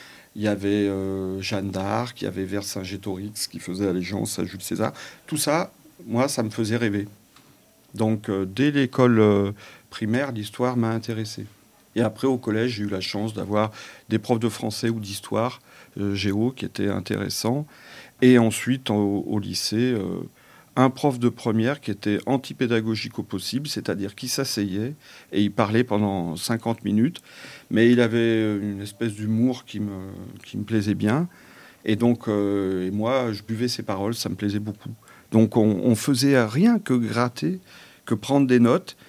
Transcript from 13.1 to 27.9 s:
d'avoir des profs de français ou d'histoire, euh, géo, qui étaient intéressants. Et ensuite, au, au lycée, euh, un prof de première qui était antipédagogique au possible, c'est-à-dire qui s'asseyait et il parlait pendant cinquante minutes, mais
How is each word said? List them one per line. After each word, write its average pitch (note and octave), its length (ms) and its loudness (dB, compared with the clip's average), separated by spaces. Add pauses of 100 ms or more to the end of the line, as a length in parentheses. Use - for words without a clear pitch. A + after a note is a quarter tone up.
d'avoir G#2 360 0 (380)
des A2 100 2
profs A2+ 220 2
de A#2 80 0
français A2+ 400 -4
ou A2+ 100 -2
d'histoire, G#2+ 600 -4 (400)
euh, G2+ 160 -2
géo, G#2 340 0
qui - 140 -10
étaient G2+ 240 -4
intéressants. G2+ 760 -2 (540)
Et B2+ 160 10
ensuite, A#2+ 540 0
au, G2+ 380 2
au G#2+ 100 -2
lycée, G#2 540 -2
euh, F#2 360 -4 (460)
un C3 160 6
prof B2+ 300 -2
de A#2+ 80 4
première A2+ 520 0
qui G#2+ 120 -6
était G#2 340 0
antipédagogique A2+ 960 -2
au - 20 -6
possible, A#2+ 460 -6
c'est-à-dire G2 480 -4
qui B2+ 100 -10
s'asseyait A2 680 -4 (360)
et G2+ 100 0
il G2+ 120 2
parlait A2+ 320 2
pendant G2 500 0
cinquante A2+ 480 -4
minutes, A2 400 2 (480)
mais A#2 220 6